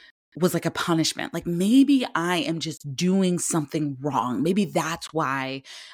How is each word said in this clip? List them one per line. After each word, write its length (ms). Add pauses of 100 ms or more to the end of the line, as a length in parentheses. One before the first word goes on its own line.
(380)
was 160
like 120
a 60
punishment. 600
Like, 140
maybe 580 (100)
I 220
am 220
just 360
doing 440
something 640
wrong. 420
Maybe 220
that's 480
why 500 (300)